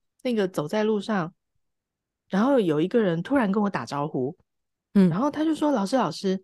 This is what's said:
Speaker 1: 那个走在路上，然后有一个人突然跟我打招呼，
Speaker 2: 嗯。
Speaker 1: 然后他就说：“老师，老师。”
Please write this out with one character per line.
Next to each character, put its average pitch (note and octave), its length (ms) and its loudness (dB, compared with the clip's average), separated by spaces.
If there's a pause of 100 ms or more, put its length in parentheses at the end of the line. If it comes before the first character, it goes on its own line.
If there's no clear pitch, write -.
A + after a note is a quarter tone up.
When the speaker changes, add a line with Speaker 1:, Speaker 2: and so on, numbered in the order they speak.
(220)
Speaker 1:
那 B3+ 100 -2
个 G#3 140 0
走 D#3 220 -4
在 G#3+ 160 -2
路 G#3+ 160 0
上， F#3+ 340 -4 (920)
然 G3 160 2
后 C4+ 160 4
有 D#3 200 2
一 E3+ 60 2
个 A3+ 160 0
人 E3+ 200 0
突 C#4 120 -4
然 A#3 160 2
跟 G#3+ 100 0
我 G3+ 80 0
打 C3+ 160 -4
招 C#3+ 220 -4
呼， C#3+ 300 -4 (580)
Speaker 2:
嗯。 F#3+ 160 6
Speaker 1:
然 E3 100 -2
后 C#4+ 80 0
他 D4 160 -4
就 D#4+ 120 0
说 D4 180 0
：“老 G3 100 0
师， B3+ 120 -2
老 G#3+ 120 2
师。” F#3 220 -4 (140)